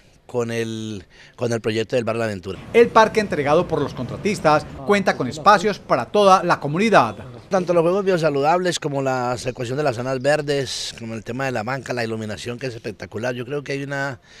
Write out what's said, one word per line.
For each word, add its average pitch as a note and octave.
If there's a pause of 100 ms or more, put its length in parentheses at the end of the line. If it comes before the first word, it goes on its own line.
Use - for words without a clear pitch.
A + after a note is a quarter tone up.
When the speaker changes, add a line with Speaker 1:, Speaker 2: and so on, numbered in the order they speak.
(280)
Speaker 1:
con A#2
el, A2 (320)
con A#2+
el A2+
proyecto A2+
del A#2+
Barrio A2+
La A2+
Ventura. F#2+ (140)
Speaker 2:
El A#3
parque A3
entregado E3+
por D#3
los C3
contratistas D#3 (180)
cuenta G3+
con C3+
espacios F#3
para C3
toda F#3+
la F3
comunidad. D3+ (340)
Speaker 1:
Tanto F3+
los E3+
juegos F#3
biosaludables E3
como C#3
la B2+
adecuación B2
de D3+
las C3+
zonas C3
verdes, C#3+
como A2+
el A2
tema B2+
de C3
la A#2+
banca, B2
la A#2+
iluminación, A2
que A#2
es B2+
espectacular. A2
Yo A#2+
creo C#3+
que C#3
hay C#3
una, C#3 (200)